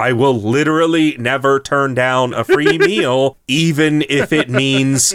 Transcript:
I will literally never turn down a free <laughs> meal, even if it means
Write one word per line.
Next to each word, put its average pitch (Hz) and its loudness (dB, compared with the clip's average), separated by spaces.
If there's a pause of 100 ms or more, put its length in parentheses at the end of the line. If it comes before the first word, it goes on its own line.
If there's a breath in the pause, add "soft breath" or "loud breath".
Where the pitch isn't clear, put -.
I 123 0
will 127 2
literally 151 0
never 135 0
turn 139 -2
down 127 0
a 117 -2
free 320 2
<laughs> 370 2
meal, 135 0 (120)
even 151 0
if 143 -2
it 147 0
means 135 0